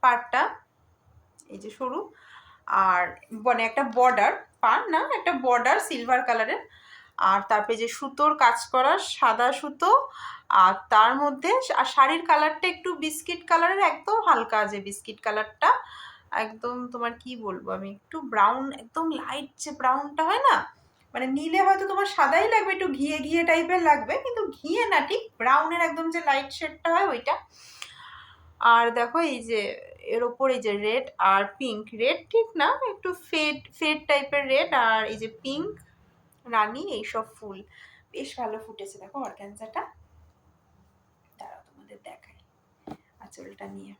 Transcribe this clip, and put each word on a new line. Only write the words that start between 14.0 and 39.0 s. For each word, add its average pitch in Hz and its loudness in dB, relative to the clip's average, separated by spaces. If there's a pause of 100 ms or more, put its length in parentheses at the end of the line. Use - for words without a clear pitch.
হালকা 226 2
যে 202 -6
বিস্কিট 202 -14
কালারটা, 214 0 (600)
একদম 240 -6
তোমার 233 -6
কি 254 -16
বলবো 196 -10
আমি, 190 -8
একটু 202 -14
ব্রাউন, 240 0
একদম 320 -8
লাইট 285 -8
যে - -12
ব্রাউনটা 285 -2
হয় 427 0
না, - 0 (380)
মানে 254 -4
নিলে 311 0
হয়তো 392 2
তোমার 392 0
সাদাই 339 2
লাগবে, 415 2
একটু 370 -2
ঘিয়ে 285 -4
ঘিয়ে 330 0
টাইপের 339 2
লাগবে, 302 2
কিন্তু 480 -6 (140)
ঘিয়ে 415 -2
না 359 2
ঠিক, 392 -4
ব্রাউনের 311 2
একদম 330 -2
যে 330 -4
লাইট 277 -2
শেডটা 320 -6
হয় 381 2
ওইটা। 269 -2 (1300)
আর 233 6
দেখো 233 -2
এই 269 -2
যে 226 -4 (380)
এর 226 -4
ওপর 247 0
এই 247 -2
যে 208 -2
রেড 220 -4
আর 196 4 (140)
পিঙ্ক, 214 -6
রেড 262 -2
ঠিক 453 2 (100)
না, 370 2 (120)
একটু 370 -8
ফেড, 302 -4 (220)
ফেড 302 -2
টাইপের 277 0
রেড, 277 2
আর 220 2
এই 220 -8
যে 220 -10 (140)
পিঙ্ক, 311 -8 (680)
রানী, 226 -2
এইসব 233 -8 (120)
ফুল 196 -16 (500)
বেশ - -12
ভালো 220 -8
ফুটেছে। - -16
দেখো 247 -12